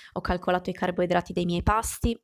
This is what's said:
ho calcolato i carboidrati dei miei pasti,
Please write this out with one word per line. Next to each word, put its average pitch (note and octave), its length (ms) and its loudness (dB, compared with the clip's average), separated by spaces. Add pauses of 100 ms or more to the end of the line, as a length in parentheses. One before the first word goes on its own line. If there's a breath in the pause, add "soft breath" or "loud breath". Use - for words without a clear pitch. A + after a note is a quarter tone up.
(140 loud breath)
ho F3+ 80 -4
calcolato F3+ 480 0
i F3+ 40 -4
carboidrati F3+ 600 0
dei F3+ 120 0
miei F3 180 0
pasti, A3+ 600 0